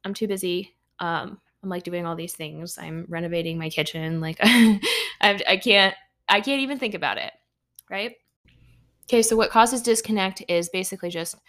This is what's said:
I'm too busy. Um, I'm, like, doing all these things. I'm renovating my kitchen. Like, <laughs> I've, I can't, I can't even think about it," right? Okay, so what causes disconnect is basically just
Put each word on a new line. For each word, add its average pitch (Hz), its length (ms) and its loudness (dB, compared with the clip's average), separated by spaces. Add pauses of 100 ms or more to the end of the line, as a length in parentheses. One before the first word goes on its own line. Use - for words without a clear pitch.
I'm 190 80 -6
too 208 160 -4
busy. 190 460 -4 (240)
Um, 165 420 -6 (220)
I'm, 190 60 -10
like, 180 140 -6
doing 175 240 -6
all 165 80 -4
these 165 200 -10
things. 156 440 -12
I'm 165 300 -10
renovating 170 500 -4
my 160 100 -6
kitchen. 160 520 -4
Like, 160 200 -6
<laughs> - 20 -8
I've, 214 1040 4
I 190 100 4
can't, 196 380 4 (340)
I 202 120 4
can't 277 200 0
even 269 180 -4
think 220 160 -4
about 135 240 -4
it," - 140 -8 (580)
right? 208 260 -8 (880)
Okay, 233 180 4
so 226 140 2
what 220 140 4
causes 233 320 6
disconnect 214 640 0
is 170 200 0
basically 185 420 -6
just 170 260 -8 (120)